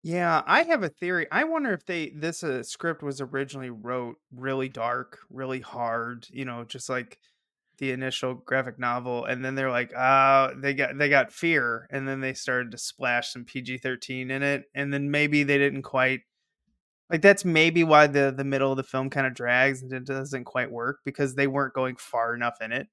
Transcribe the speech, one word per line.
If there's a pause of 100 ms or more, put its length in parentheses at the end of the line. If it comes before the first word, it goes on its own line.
Yeah,
I
have
a
theory.
I
wonder
if
they,
this,
uh,
script
was
originally
wrote (180)
really
dark, (100)
really
hard,
you
know,
just
like (600)
the
initial
graphic
novel,
and
then
they're
like,
"Uh,"
they
got,
they
got
fear,
and
then
they
started
to
splash
some
P
G
thirteen
in
it, (100)
and
then
maybe
they
didn't
quite, (880)
like,
that's
maybe
why
the,
the
middle
of
the
film
kinda
drags
and
it
doesn't
quite
work,
because
they
weren't
going
far
enough
in
it.